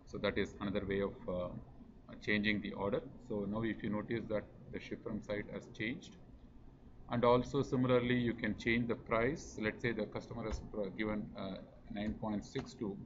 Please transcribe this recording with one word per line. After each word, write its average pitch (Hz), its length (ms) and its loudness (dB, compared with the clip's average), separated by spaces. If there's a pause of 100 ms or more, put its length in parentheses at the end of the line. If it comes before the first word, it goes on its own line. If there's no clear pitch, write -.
So - 120 -10
that 98 200 2
is 98 220 0
another 101 260 0
way 98 160 2
of, 98 120 2 (160)
uh, 90 180 0 (760)
changing 104 400 4
the 101 120 -4
order. 101 280 0 (280)
So 107 160 0
now 104 160 0
if 110 220 0
you 113 60 0
notice 104 380 -2
that 104 160 0 (300)
the 98 60 -6
ship - 240 -8
from 107 180 -4
site 104 320 -4
has 101 140 -8 (100)
changed, 120 400 -4 (920)
and 120 140 2
also 123 380 8
similarly 123 540 6
you 117 180 4
can 107 240 0
change 117 320 4
the 110 60 2
price. 120 680 0
Let's 107 200 0
say 117 120 2
the 104 140 0
customer 117 360 -6
has 107 160 0 (140)
pro-, 101 160 -2
given, 104 360 0 (120)
uh, 95 180 -4 (380)
nine 104 220 -2
point 107 280 -2
six - 300 -6
two, 101 320 -4